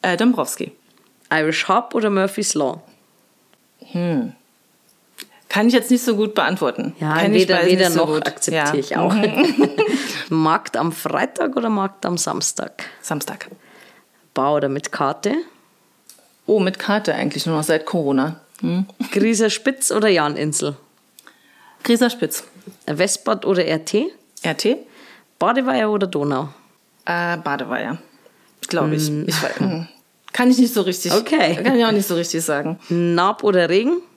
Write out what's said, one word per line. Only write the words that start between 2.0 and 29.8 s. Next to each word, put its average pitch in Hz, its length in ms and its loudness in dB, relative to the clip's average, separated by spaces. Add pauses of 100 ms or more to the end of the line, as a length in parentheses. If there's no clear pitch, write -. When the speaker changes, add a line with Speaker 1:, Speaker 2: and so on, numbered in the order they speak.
Speaker 2:
Murphy's 196 440 0
Law? 151 280 -2 (1080)
Speaker 1:
Hm. 170 400 -2 (1160)
Kann 214 200 2
ich 240 60 4
jetzt 254 180 2
nicht 240 120 2
so 226 120 0
gut 214 180 -2
beantworten. - 640 -2
Speaker 2:
Ja, 156 200 0
Speaker 1:
Kenn 202 180 2
ich 185 60 6
Speaker 2:
weder, 180 160 2
Speaker 1:
beides 175 120 4
Speaker 2:
weder 185 180 6
Speaker 1:
nicht 165 40 2
so 160 120 2
Speaker 2:
noch 151 100 0
Speaker 1:
gut. 156 120 0
Speaker 2:
akzeptiere 160 400 -2
Speaker 1:
Ja. 147 80 0
Speaker 2:
ich 135 220 -2
auch. 180 180 2
Speaker 1:
Mhm. 220 560 2 (580)
Speaker 2:
<laughs> - 0 -
Markt 160 480 2
am 160 140 0
Freitag 262 680 -4
oder 233 140 -2
Markt 196 340 -2
am 175 140 -2
Samstag? - 640 -6 (180)
Speaker 1:
Samstag. - 480 -8 (840)
Speaker 2:
Bar 139 220 2
oder 143 120 0
mit 135 220 -6
Karte? 160 460 -2 (1080)
Speaker 1:
Oh, 214 120 4
mit 190 220 0
Karte 208 340 0
eigentlich, - 320 -4
nur 160 120 0
noch 151 40 -2
seit 156 240 0
Corona. 147 540 0 (200)
Hm? 180 260 0 (260)
Speaker 2:
Grieser 214 380 2
Spitz 269 420 -2
oder 214 160 2
Jahninsel? 151 680 0 (1120)
Speaker 1:
Grieser 233 260 4
Spitz. - 320 -6 (440)
Speaker 2:
Westbad 185 600 0
oder 180 180 2
R 160 200 -2
T? 277 260 0 (320)
Speaker 1:
R 160 140 -2
T. 240 200 0 (640)
Speaker 2:
Badeweiher 233 500 2
oder 202 160 0
Donau? 143 420 -2 (560)
Speaker 1:
Äh, 175 340 -2
Badeweiher. 135 600 -6 (680)
Glaub 156 240 0
ich. 156 160 -2
Speaker 2:
Hm. 151 180 -4
Speaker 1:
Ich 156 160 -2
wei-, 139 160 -4
hm. 170 300 -2 (440)